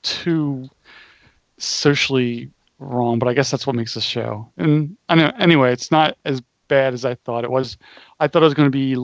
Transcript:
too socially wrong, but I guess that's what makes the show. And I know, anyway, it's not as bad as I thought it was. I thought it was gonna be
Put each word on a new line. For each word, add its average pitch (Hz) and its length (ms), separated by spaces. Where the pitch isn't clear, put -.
too 143 680
socially 131 920
wrong, 123 400
but 120 100
I 120 60
guess 135 160
that's - 160
what 135 80
makes 117 200
the 113 60
show. 113 560
And 156 400
I 170 80
know, 160 200
anyway, 160 360
it's - 180
not 156 340
as 135 160
bad 135 260
as 120 100
I 123 120
thought 117 260
it 123 80
was. 127 260
I 151 80
thought 165 140
it - 20
was 147 100
gonna 143 160
be 135 320